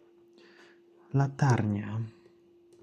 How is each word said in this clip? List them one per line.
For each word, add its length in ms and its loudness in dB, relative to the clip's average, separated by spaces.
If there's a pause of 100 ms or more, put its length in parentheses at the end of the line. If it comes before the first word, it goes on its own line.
(1120)
Latarnia. 880 0 (800)